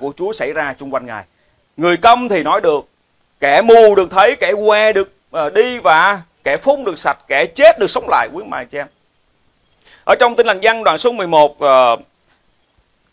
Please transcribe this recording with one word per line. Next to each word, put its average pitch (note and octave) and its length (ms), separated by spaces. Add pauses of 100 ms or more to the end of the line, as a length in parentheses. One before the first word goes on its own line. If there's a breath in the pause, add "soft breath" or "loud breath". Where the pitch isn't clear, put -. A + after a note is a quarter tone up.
của C#3 160
Chúa F#3+ 160
xảy D3 200
ra D3 260
chung C#3 160
quanh B2+ 120
Ngài. A2 180 (520)
Người E3+ 200
câm A#3+ 320
thì F#3 140
nói D#3+ 180
được, D3+ 280 (520)
kẻ C#3+ 220
mù A3+ 320
được F#3 160
thấy, G#3 260
kẻ F#3 160
que G#3+ 400
được, G3 200 (180)
ờ, D3+ 200
đi A#3+ 280
và F3+ 420 (240)
kẻ C#3 120
phun C#4 280
được F3 140
sạch, D3 200 (100)
kẻ C#3+ 180
chết C#4+ 320
được G3+ 120
sống - 180
lại, A#2+ 240
quý F3 100
ông A3 80
bà C3+ 140
chị C#3+ 140
em. D3 80 (1200 soft breath)
Ở F#3+ 120
trong A#3+ 180
Tin A#3 100
Lành G3 140
Giăng A3 240
đoạn D#3+ 140
số A#3+ 140
mười G#3 140
một, D#3 340
ờ, C3 360 (1160)